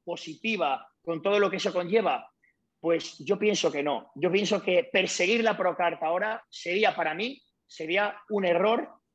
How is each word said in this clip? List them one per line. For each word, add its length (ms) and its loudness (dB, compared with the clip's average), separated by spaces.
positiva 840 -4
con 200 -4
todo 160 2
lo 120 4
que 60 -4
eso 160 -4
conlleva?". 560 0
Pues 400 -2
yo 180 0
pienso 340 2
que 100 -4
no. 340 -4
Yo 140 0
pienso 320 2
que 300 2
perseguir 520 2
la 120 2
Procard 460 0
ahora 480 -2
sería 440 0
para 200 -2
mí, 260 -6
sería 480 -2
un 160 0
error 440 2